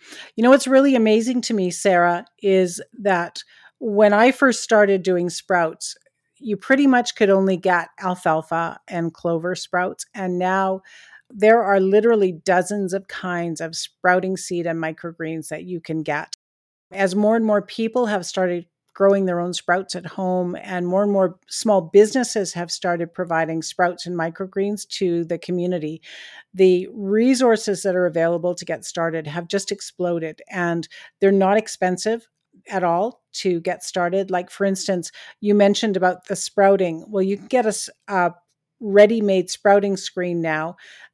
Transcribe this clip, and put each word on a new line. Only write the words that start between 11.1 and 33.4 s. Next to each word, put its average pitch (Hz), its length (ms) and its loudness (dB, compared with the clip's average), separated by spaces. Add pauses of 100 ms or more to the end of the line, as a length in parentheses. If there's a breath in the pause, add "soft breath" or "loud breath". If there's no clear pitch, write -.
there 220 320 6
are 196 180 2
literally 202 520 4
dozens 180 600 -2
of 196 160 -6
kinds 170 540 -6
of 165 120 -10
sprouting 185 600 -2
seed 175 300 -6
and 165 120 -4
microgreens 160 680 -8
that 160 160 -12
you 180 160 -8
can 160 220 -6
get. 151 340 -8 (560)
As 190 220 -2
more 208 220 2
and 226 80 0
more 208 180 0
people 226 440 -4
have 202 200 -4
started 175 400 -4 (280)
growing 196 320 4
their 175 140 0
own 175 120 -4
sprouts 185 440 -2
at 175 100 -12
home, 180 560 -4
and 180 240 -6
more 185 160 2
and 202 100 0
more 190 260 0 (100)
small 208 320 0
businesses 208 720 2
have 175 180 -8
started 170 420 -4
providing 165 500 -2
sprouts 175 440 -2
and 175 100 -8
microgreens 190 720 -6
to 170 360 -2
the 165 140 -6
community, 175 640 -6 (540 loud breath)
the 185 380 4
resources 220 920 2
that 185 140 0
are 180 100 2
available 170 480 0
to 175 100 -14
get 165 200 -8
started 165 420 -6
have 170 220 -8
just 196 240 -4
exploded, 175 760 -6
and 170 380 -4 (320 loud breath)
they're 196 140 4
not 196 240 4
expensive 214 720 -4 (400)
at 190 140 -4
all 180 400 -2 (100)
to 175 280 -2